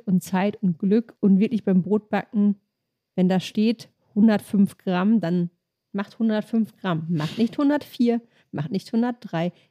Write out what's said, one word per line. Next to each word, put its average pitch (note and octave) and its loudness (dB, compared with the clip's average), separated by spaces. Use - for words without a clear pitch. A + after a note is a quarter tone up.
und F#3 0
Zeit G3 -4
und F3+ -2
Glück G#3 0
und G3 4
wirklich G#3+ 0
beim F#3 2
Brotbacken, G#3 -2
wenn F#3 2
da F#3 2
steht A3 -2
hundertfünf G#3 2
Gramm, F#3+ 0
dann F3 -2
macht G3+ -10
hundertfünf G#3+ -2
Gramm. D#3+ -4
Macht D#3 -4
nicht A3+ -2
hundertvier, C#4 0
macht D3+ -6
nicht F#3+ -6
hundertdrei. A3+ -4